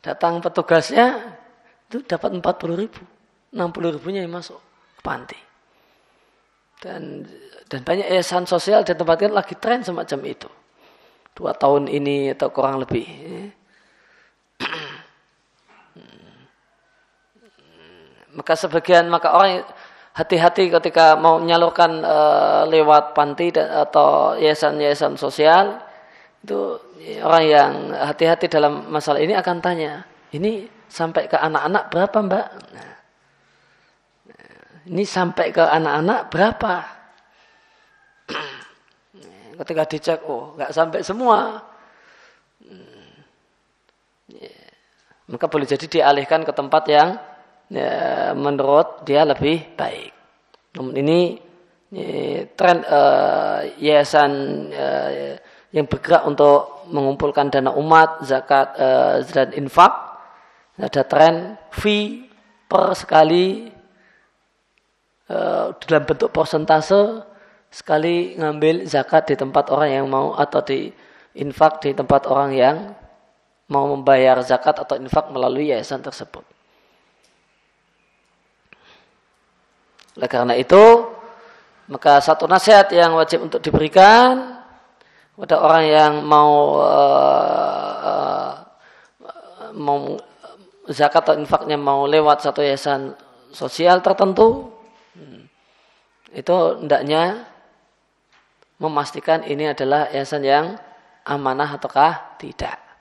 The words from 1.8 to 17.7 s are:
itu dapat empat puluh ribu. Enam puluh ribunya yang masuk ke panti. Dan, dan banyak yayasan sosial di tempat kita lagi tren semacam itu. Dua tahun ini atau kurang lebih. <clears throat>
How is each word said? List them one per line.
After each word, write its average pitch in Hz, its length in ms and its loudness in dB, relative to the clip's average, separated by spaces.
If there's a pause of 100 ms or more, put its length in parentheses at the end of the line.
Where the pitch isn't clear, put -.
itu 254 160 -12
dapat 190 320 -6
empat 180 240 -4
puluh 170 160 -8
ribu. 208 240 -10 (560)
Enam - 160 -6
puluh 165 240 -6
ribunya 170 320 -10
yang 170 80 -12
masuk - 240 -16 (400)
ke - 20 -20
panti. 127 380 -12 (1400)
Dan, 156 400 -16 (480)
dan 139 160 -10
banyak 185 240 -4
yayasan 180 320 -2
sosial 190 400 0
di 180 80 -4
tempat 165 320 0
kita 208 80 0
lagi 196 240 -4
tren 233 320 -6
semacam 156 400 -8
itu. - 240 -16 (800)
Dua - 240 -8
tahun 143 320 0
ini 143 480 -4
atau - 160 -4
kurang 135 320 -4
lebih. 120 240 -8 (1500)
<clears throat> 156 400 -12 (3250)